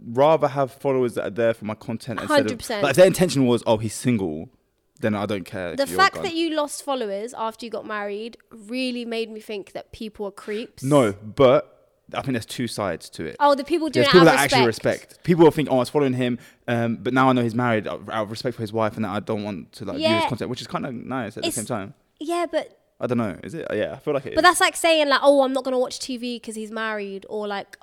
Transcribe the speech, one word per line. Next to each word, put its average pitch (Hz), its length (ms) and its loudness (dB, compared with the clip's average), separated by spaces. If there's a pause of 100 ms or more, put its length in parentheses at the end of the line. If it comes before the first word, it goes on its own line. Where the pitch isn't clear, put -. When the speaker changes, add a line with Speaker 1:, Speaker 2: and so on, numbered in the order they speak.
(140)
Speaker 1:
rather 147 360 4
have 135 220 -2
followers 127 440 0
that - 100 -4
are 98 60 -4
there 113 240 2
for 107 100 -14
my 107 80 -4
content - 480 -8
instead 294 200 2
of - 40 0
Speaker 2:
Hundred - 140 -4
percent. 208 240 -4
Speaker 1:
like, 143 80 2
if 127 60 0
their 180 100 10
intention 139 400 2
was, 120 180 2
"Oh, 113 120 4
he's 110 180 -4
single," 92 540 -2 (500)
then 107 160 0
I 101 100 -2
don't 98 200 -2
care 92 260 -8
if - 60 -8
Speaker 2:
The 277 100 -2
Speaker 1:
you're 87 100 -6
Speaker 2:
fact 381 200 2
Speaker 1:
guy. 82 60 -8
Speaker 2:
that 339 120 -4
you 330 160 -2
lost 302 340 -4
followers 233 500 -6
after 220 300 -8
you 220 60 -12
got - 160 -10
married 208 500 -8 (140)
really 240 520 -6
made 226 280 -6
me 220 80 -14
think 214 320 -10
that - 200 -12
people 208 360 -10
are 190 40 -8
creeps. 214 520 -10
Speaker 1:
No, 131 300 4
but 107 600 4 (400)
I 120 80 -4
think 131 120 -4
there's 117 120 -4
two 123 220 -6
sides 95 440 -6
to - 140 -10
it. - 140 -10
Speaker 2:
Oh, 285 160 4
the 269 80 -6
people 311 260 -2
doing - 140 2
Speaker 1:
There's 571 40 4
Speaker 2:
it - 100 4
Speaker 1:
people 170 120 10
Speaker 2:
out 143 60 6
of - 40 2
Speaker 1:
that 143 60 4
actually 139 220 4
Speaker 2:
respect. 110 380 0
Speaker 1:
respect. - 180 -20
People 170 200 6
will 151 80 10
think, 147 200 -2
"Oh, 131 60 4
I - 20 4
was 123 100 0
following 139 240 2
him, 123 240 -2 (300)
um, 117 300 0
but 120 180 -4
now 131 140 6
I 127 40 4
know 123 80 2
he's 117 140 -2
married 117 320 0
out, - 140 -8 (100)
out 110 140 -2
of 98 40 -10
respect 113 260 -6
for 117 60 -8
his 104 100 -6
wife, 110 240 0
and 110 100 -2
that 98 60 -4
I 104 100 -2
don't 104 220 -4
want 95 300 -10
to, 110 120 -14
like, 101 120 -8
view 311 100 -2
his 330 140 2
Speaker 2:
Yeah. 311 80 -2
Speaker 1:
content," 113 220 -6
which 127 100 -10
is 117 60 -14
kinda 160 240 -8
nice 120 440 -8
at 110 80 -12
the - 40 0
Speaker 2:
It's - 100 -4
Speaker 1:
same 110 80 -6
time. 110 300 -8 (240)
Speaker 2:
Yeah, 339 300 -4
but - 280 -6 (220)
Speaker 1:
I - 60 -6
don't 226 140 0
know. 104 240 -4
Is - 100 -12
it? 165 200 -10
Yeah, 82 200 -2
I 127 60 -12
feel 151 160 -4
like 131 100 -4
it - 80 -10
Speaker 2:
But 311 100 2
Speaker 1:
is. 359 60 10
Speaker 2:
that's 339 120 2
like 330 140 2
saying, 320 340 2
like, 254 120 2
"Oh, 285 220 6
I'm 262 100 0
not 262 120 -4
gonna 262 120 -2
watch 247 220 -4
T 254 180 -8
V 240 220 -8
'cause 220 160 -14
he's 220 160 -10
married," 214 580 -8
or 208 160 -6
like, 202 380 -8